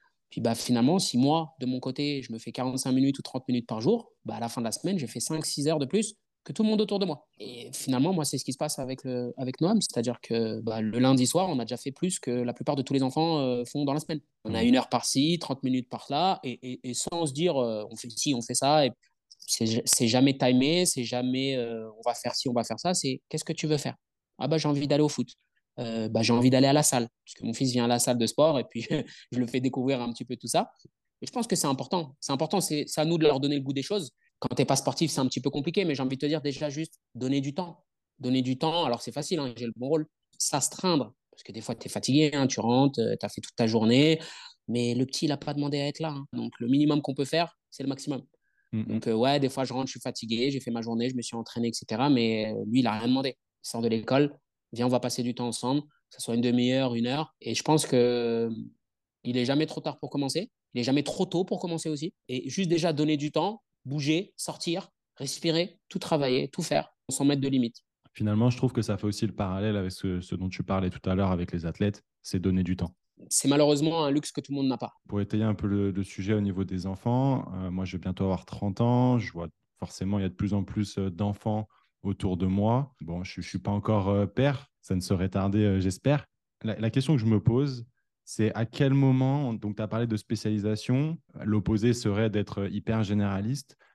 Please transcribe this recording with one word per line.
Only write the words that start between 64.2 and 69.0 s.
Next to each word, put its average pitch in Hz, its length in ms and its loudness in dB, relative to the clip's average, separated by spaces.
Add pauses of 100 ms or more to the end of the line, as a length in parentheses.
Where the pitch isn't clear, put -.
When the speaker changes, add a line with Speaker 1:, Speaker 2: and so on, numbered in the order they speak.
Speaker 1:
sortir, 170 520 -6 (280)
respirer, 165 600 -2 (120)
tout 185 100 -8
travailler, 143 500 2
tout - 140 -6
faire, 147 260 0 (200)
sans - 160 0
mettre 143 160 4
de 135 60 0
limites. 127 300 0 (360)
Speaker 2:
Finalement, 107 360 4
je 123 80 0
trouve 127 160 0
que 120 80 2
ça 101 160 -2
fait 104 100 -2